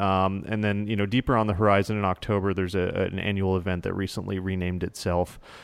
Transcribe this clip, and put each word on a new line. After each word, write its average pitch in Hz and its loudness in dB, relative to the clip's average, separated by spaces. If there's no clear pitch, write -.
Um, 95 2
and 107 -2
then, 104 0
you 110 -2
know, 101 2
deeper 123 2
on 110 2
the 98 2
horizon 101 4
in 101 0
October, 98 0
there's 92 -2
a, 90 2
an 92 -2
annual 95 0
event 90 -2
that 92 -2
recently 95 -4
renamed 90 -2
itself - -2